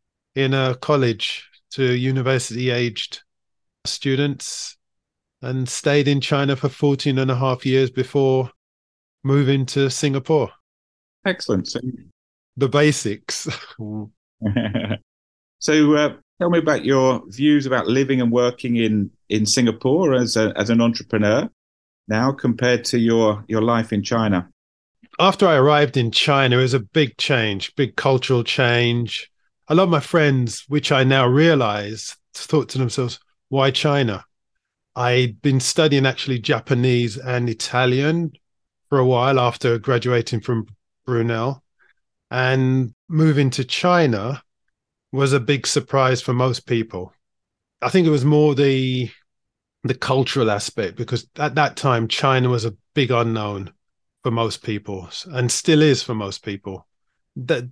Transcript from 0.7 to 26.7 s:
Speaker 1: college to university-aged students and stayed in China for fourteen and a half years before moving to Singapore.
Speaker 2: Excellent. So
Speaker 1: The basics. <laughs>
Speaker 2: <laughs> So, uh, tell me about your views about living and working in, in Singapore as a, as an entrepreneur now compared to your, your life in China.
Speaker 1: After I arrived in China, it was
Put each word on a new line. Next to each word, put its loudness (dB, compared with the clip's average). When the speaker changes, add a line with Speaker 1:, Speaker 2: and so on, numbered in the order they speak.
Speaker 1:
college -2
to 0
university-aged -2
students -6
and -6
stayed 0
in 2
China 0
for -4
fourteen -2
and 0
a 0
half -2
years 2
before 0
moving 2
to 0
Singapore. -2
Speaker 2:
Excellent. -2
So -8
Speaker 1:
The 0
basics. 0
<laughs> -12
Speaker 2:
<laughs> -4
So, 4
uh, 0
tell 0
me 2
about 0
your 2
views 2
about -2
living 2
and 2
working 0
in, 0
in 0
Singapore 2
as 0
a, 2
as -2
an 4
entrepreneur 0
now 0
compared 0
to 0
your, 2
your 0
life 0
in -2
China. 0
Speaker 1:
After 2
I 4
arrived 4
in 0
China, 2
it 4
was 0